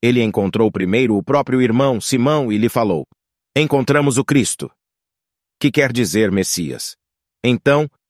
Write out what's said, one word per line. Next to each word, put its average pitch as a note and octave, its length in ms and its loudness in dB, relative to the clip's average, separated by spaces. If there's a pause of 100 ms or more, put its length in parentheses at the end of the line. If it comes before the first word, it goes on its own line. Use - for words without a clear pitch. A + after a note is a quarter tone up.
Ele B2 180 2
encontrou A2 520 0
primeiro G#2+ 440 0
o G2 60 -2
próprio C3 400 0
irmão B2 380 2
Simão C3 520 0
e G#2 60 0
lhe A2+ 100 2
falou: G2 380 -2 (500)
"Encontramos C#3+ 640 0
o C3+ 60 0
Cristo", - 440 -2 (920)
que D3 120 0
quer C3+ 220 0
dizer G#2+ 400 0
Messias. F2 640 -4 (460)
Então, C#3+ 460 0 (220)